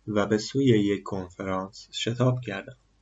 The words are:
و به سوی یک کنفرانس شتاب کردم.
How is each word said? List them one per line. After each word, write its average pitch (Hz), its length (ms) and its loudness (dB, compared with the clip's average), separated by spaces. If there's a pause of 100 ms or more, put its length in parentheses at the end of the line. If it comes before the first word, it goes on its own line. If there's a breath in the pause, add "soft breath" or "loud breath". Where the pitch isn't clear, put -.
و 104 180 2
به 107 120 2
سوی 135 280 0
یک 101 380 4
کنفرانس 95 880 -6
شتاب 123 500 0
کردم. - 360 -10 (240)